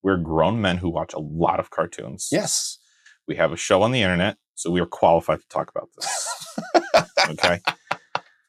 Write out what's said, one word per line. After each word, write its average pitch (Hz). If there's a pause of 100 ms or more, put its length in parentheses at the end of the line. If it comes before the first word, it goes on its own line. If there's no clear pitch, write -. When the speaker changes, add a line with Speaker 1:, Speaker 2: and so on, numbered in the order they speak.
Speaker 1:
We're 95
grown 82
men 90
who 87
watch 80
a 78
lot 82
of -
cartoons. -
Speaker 2:
Yes. - (500)
Speaker 1:
We 78
have 80
a 85
show 95
on 113
the 127
internet, 90 (160)
so -
we 90
are 165
qualified -
to -
talk -
about -
this. - (1000)
Speaker 2:
<laughs> -
Speaker 1:
Okay. 87 (880)